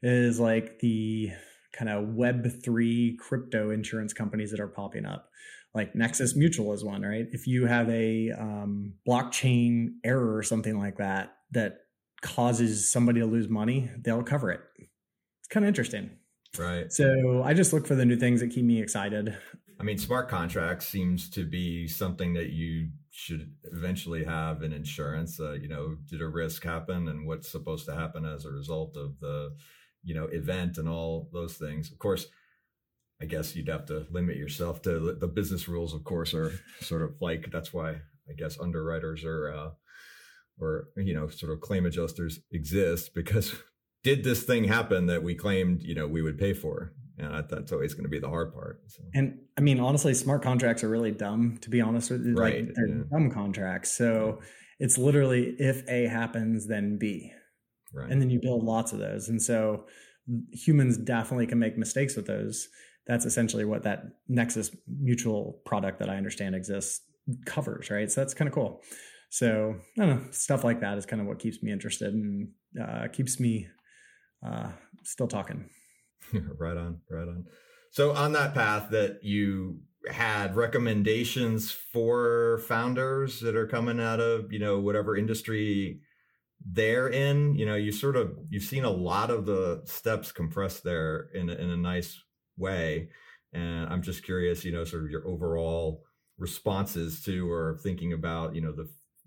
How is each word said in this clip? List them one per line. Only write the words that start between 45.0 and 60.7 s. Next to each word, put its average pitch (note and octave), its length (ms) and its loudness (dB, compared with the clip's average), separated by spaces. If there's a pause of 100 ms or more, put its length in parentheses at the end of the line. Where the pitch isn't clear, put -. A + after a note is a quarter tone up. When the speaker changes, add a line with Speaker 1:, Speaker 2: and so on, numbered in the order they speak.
Speaker 2:
that F2 160 2
we F2 120 -2
claimed, F2+ 480 2
you E2 120 -6
know, D#2 120 -2
we D#2+ 160 0
would D#2 160 -2
pay G2 140 2
for? E2+ 400 -6 (240)
And D2 120 -8
I, D#2 140 -4
that's D#2 300 -8
always C#2+ 220 -2
gonna - 140 -6
be D2 100 -4
the C2 100 -4
hard E2 240 -2
part. - 360 -14
So. - 140 -20 (120)
Speaker 1:
And C3+ 240 2 (180)
I - 40 0
mean, C#3+ 180 6
honestly, C#3 360 4
smart C3+ 280 2
contracts B2 400 2
are A2 60 0
really A2+ 240 2
dumb, A2 500 0
to - 80 -12
be A#2+ 100 4
honest A#2 300 2
with B2 160 -2
you. A#2+ 80 4
Speaker 2:
Right, A2+ 320 2
Speaker 1:
Like, - 80 -8
they're A2 140 2
Speaker 2:
yeah. A2 140 0 (100)
Speaker 1:
dumb D3+ 180 4
contracts. G2 640 -2
So A2 480 2
Speaker 2:
Yeah. - 60 -18 (340)
Speaker 1:
it's C3 180 4
literally B2+ 600 4
if C3 280 2
A B2 200 2
happens, A2+ 580 0
then G#2 320 0
B. G2+ 340 -4 (600)
Speaker 2:
Right. - 180 -8
Speaker 1:
And C3+ 100 6
then B2+ 100 4
you B2 120 4
build A#2+ 220 2
lots A2+ 280 0
of G#2 60 -4
those. G2+ 300 -4
And A2+ 120 0
so A2 460 2 (640)
humans C3+ 460 6